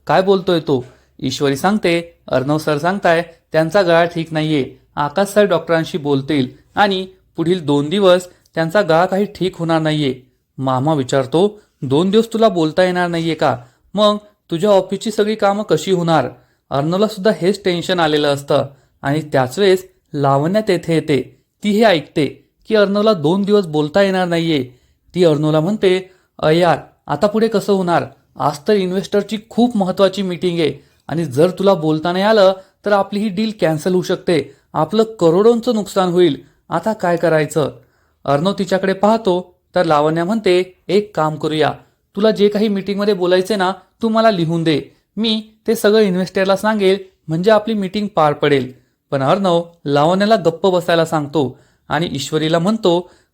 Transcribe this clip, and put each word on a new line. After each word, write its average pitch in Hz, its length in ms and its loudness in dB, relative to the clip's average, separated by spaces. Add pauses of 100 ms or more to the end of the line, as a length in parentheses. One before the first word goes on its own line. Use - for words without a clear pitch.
"काय 165 140 2
बोलतोय 185 380 0
तो?" 135 260 -2 (340)
ईश्वरी 139 360 -2
सांगते, 170 720 -2
"अर्णव 139 300 0
सर 151 200 -2
सांगताय 170 460 0 (280)
त्यांचा 160 300 2
गळा 170 240 4
ठीक 165 280 -4
नाहीये, 156 420 -2 (200)
आकाश 147 320 -2
सर 208 180 2
डॉक्टरांशी 165 520 0
बोलतील 139 500 -2 (280)
आणि 190 320 0 (280)
पुढील 165 300 -2
दोन 143 240 0
दिवस 185 380 2 (280)
त्यांचा 165 260 0
गळा 165 240 2
काही 196 200 -2
ठीक 185 300 -6
होणार 165 260 -2
नाहीये." 151 320 -2 (440)
मामा 131 360 0
विचारतो, 143 680 0 (200)
"दोन 151 280 0
दिवस 220 240 0
तुला 220 160 4
बोलता 170 340 0
येणार 180 240 0
नाहीये 165 280 -4
का? 139 220 0 (360)
मग 208 240 2 (340)
तुझ्या 170 180 0
ऑफिसची 196 420 0
सगळी 214 240 0
कामं 202 280 0
कशी 185 280 -2
होणार?" 165 360 2 (420)
अर्णवला 170 380 0
सुद्धा 196 300 -2
हेच 196 280 -2
टेन्शन 180 340 -2
आलेलं 151 280 2
असतं 143 380 -2 (360)
आणि 147 200 -2
त्याच 139 380 -2
वेळेस 185 280 2 (260)
लावण्या 143 540 0
तेथे 170 260 -2
येते. 151 500 -2 (200)
ती 208 60 -2
हे 214 140 2
ऐकते 160 680 0 (160)
की 214 80 0
अर्णवला 208 380 2
दोन 170 280 0
दिवस 202 240 2
बोलता 151 360 0
येणार 185 260 0
नाहीये. 165 360 0 (520)
ती 180 80 2
अर्णवला 156 360 2
म्हणते, 185 520 0 (280)
"अ 156 100 0
यार, 165 280 2 (300)
आता 147 200 0
पुढे 220 200 0
कसं 202 260 -2
होणार? 175 320 0 (340)
आज 147 280 -2
तर 214 60 2
इन्व्हेस्टरची 196 640 -2 (120)
खूप 240 280 0
महत्त्वाची 190 440 0
मीटिंग 175 380 -4
आहे 147 280 -4 (200)
आणि 160 180 -4
जर 143 240 2
तुला 190 240 0
बोलता 156 380 -2
नाही 185 120 -2
आलं 202 300 4 (320)
तर 208 60 -2
आपली 196 280 0
ही 214 100 -4
डील 214 300 -4
कॅन्सल 160 340 0
होऊ 180 80 2
शकते, 175 540 -4 (180)
आपलं 185 300 0
करोडोंचं 220 720 2
नुकसान 190 340 -2
होईल. 170 280 2 (320)
आता 170 240 -4
काय 175 240 -2
करायचं?" 156 540 0 (540)
अर्णव 156 340 0
तिच्याकडे 190 340 -2
पाहतो 190 600 0 (200)
तर 180 80 2
लावण्या 160 420 2
म्हणते, 185 640 -2
"एक 208 280 -2
काम 156 200 -2
करूया, 151 380 -2 (420)
तुला 214 160 2
जे 196 160 2
काही 208 200 0
मीटिंगमध्ये 202 460 -2
बोलायचे 185 420 0
ना, 190 160 0 (300)
तू 226 80 -2
मला 220 220 4
लिहून 165 320 -2
दे, 156 180 0 (360)
मी 220 320 -4 (180)
ते 220 80 0
सगळं 220 240 2
इन्व्हेस्टरला 190 560 0
सांगेल, 202 420 0 (300)
म्हणजे 175 240 0
आपली 214 220 2
मीटिंग 202 340 -4
पार 151 260 2
पडेल." 139 380 0 (400)
पण 135 120 -2
अर्णव 170 400 0 (220)
लावण्याला 180 500 2
गप्प 196 320 0
बसायला 170 380 0
सांगतो 147 540 -4 (300)
आणि 156 220 -4
ईश्वरीला 156 480 -2
म्हणतो, 180 520 0 (220)